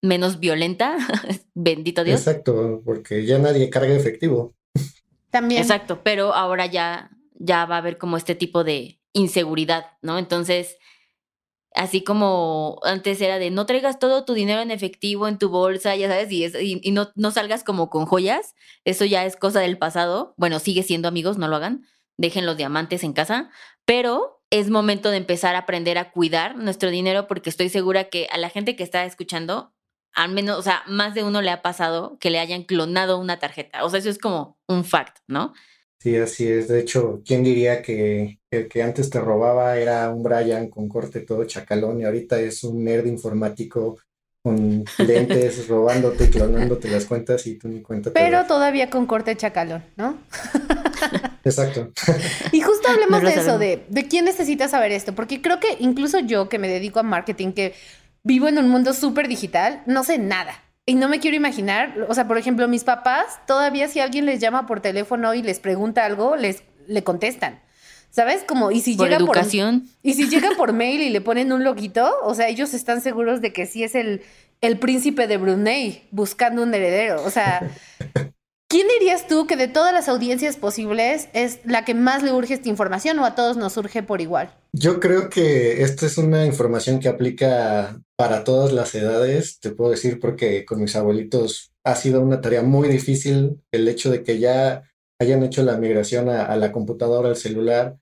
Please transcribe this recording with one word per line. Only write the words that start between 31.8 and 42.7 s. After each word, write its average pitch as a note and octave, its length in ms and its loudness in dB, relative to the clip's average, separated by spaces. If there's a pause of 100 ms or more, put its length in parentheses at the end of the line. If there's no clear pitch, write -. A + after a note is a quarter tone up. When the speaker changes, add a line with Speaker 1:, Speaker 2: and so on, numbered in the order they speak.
Speaker 1:
que F3 100 0
le E3 80 0
hayan F3 240 -4
clonado F3+ 560 0
una F3+ 220 -4
tarjeta. C#3+ 440 -8
O E3+ 60 -2
sea, F#3+ 80 0
eso G3+ 120 -4
es G3+ 80 -6
como E3+ 500 -6
un F3+ 160 0
fact, E3 420 -2
¿no? C#3+ 280 -4 (440)
Speaker 2:
Sí, A#2 180 0
así A#2 300 -2
es. A2+ 220 0
De A#2+ 100 2
hecho, A#2 480 -2
¿quién B2+ 160 2
diría A#2+ 400 2
que G#2 560 -2 (140)
el A#2 160 -2
que A#2 160 -2
antes B2 260 -2
te B2+ 80 -2
robaba A#2+ 580 2
era A#2 340 0
un A#2 120 -6
Brian A#2 460 0
con G#2+ 200 -8
corte G#2 320 -6
todo A2+ 260 -4
chacalón A2 540 -4
y A2 40 -4
ahorita A#2 360 -2
es A2 220 -6
un A#2 220 -4